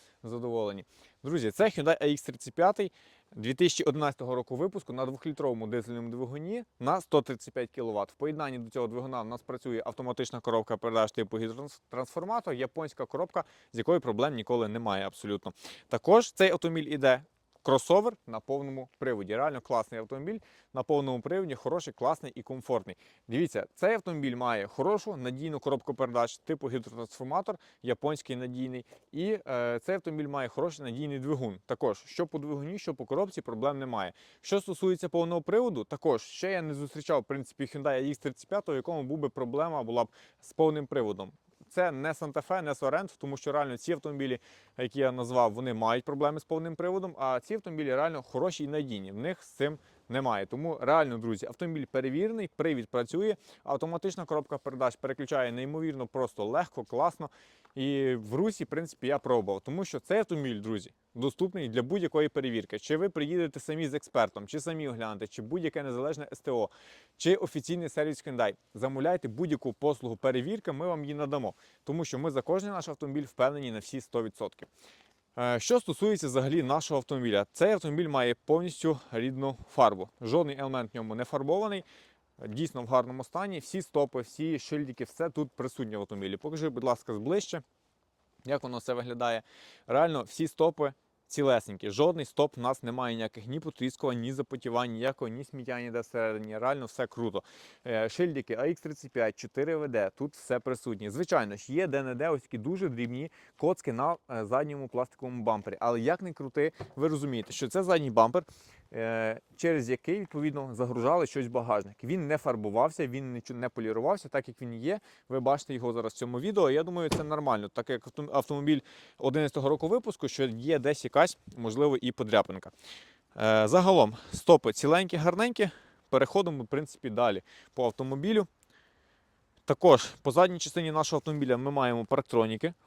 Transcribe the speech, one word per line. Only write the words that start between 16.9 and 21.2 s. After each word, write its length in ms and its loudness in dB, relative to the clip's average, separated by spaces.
кросовер 500 4
на 120 -8
повному 580 -6
приводі. 380 -2
Реально 260 -2
класний 380 -2
автомобіль, 400 -8
на 100 -4
повному 380 0